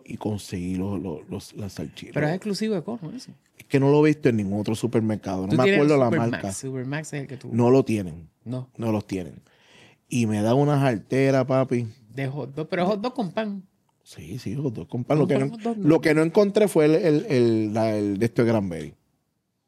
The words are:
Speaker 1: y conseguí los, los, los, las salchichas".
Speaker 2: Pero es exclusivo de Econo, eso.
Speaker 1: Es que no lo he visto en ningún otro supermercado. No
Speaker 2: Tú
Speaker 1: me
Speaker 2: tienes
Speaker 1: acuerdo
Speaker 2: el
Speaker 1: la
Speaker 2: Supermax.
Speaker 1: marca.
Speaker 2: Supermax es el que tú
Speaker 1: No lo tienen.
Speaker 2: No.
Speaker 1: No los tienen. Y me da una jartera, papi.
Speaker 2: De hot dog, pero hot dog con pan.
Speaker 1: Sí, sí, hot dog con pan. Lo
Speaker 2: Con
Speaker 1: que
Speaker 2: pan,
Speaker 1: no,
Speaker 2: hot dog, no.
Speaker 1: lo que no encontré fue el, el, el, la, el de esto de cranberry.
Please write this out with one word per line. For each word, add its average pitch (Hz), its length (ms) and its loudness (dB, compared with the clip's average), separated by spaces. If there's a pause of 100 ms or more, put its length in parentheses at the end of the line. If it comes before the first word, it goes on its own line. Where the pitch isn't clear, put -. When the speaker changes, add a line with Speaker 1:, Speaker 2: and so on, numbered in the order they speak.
Speaker 1:
y 120 120 -12
conseguí 95 580 -6
los, 95 260 -4
los, 85 280 -8
los, 87 260 -12
las 98 180 -10
salchichas". - 400 -12
Speaker 2:
Pero 147 140 -2
es 160 80 -2
exclusivo 208 400 -4
de 175 60 -4
Econo, 170 340 -10
eso. - 160 -16 (260)
Speaker 1:
Es - 80 -20
que 143 140 2
no 139 100 4
lo 147 160 6
he 156 40 6
visto 147 200 2
en 117 80 2
ningún 101 220 -2
otro 107 160 -2
supermercado. 107 680 -2
No 95 60 -4
Speaker 2:
Tú - 80 2
Speaker 1:
me - 60 4
Speaker 2:
tienes 196 160 4
Speaker 1:
acuerdo 147 160 4
Speaker 2:
el 139 60 4
Speaker 1:
la 123 60 6
Speaker 2:
Supermax. 113 240 0
Speaker 1:
marca. 95 220 -6
Speaker 2:
Supermax 135 600 -8
es 147 80 -6
el 135 60 -12
que 131 100 -12
tú 123 140 -16
Speaker 1:
No 120 200 4
lo 131 120 6
tienen. 90 460 -4 (140)
Speaker 2:
No. 127 340 -10
Speaker 1:
No 113 140 -2
los 107 160 -2
tienen. 87 340 -8 (680)
Y 117 200 0
me 107 140 0
da 113 120 2
una 143 260 2
jartera, 135 680 0
papi. 131 400 0 (260)
Speaker 2:
De 135 140 -8
hot 139 280 -10
dog, 156 140 -8
pero 180 160 -2
hot 202 160 -2
dog 247 120 -6
con 190 180 -4
pan. 202 320 -6 (400)
Speaker 1:
Sí, 104 360 -14
sí, 101 160 -8
hot 139 180 -4
dog 85 140 -10
con 123 160 -6
pan. 147 140 0
Lo 165 100 2
Speaker 2:
Con - 20 -4
Speaker 1:
que 135 100 2
Speaker 2:
pan, 135 100 0
Speaker 1:
no, - 60 -10
Speaker 2:
hot 214 80 -16
dog, 226 140 -4
no. 190 120 0
Speaker 1:
lo 160 120 6
que 160 120 4
no 156 80 4
encontré 202 480 4
fue 151 160 4
el, 156 100 6
el, 160 320 2
el, 113 460 2
la, 110 220 0
el 104 240 0
de 113 60 2
esto 120 200 0
de 113 60 4
cranberry. 85 420 -2 (760)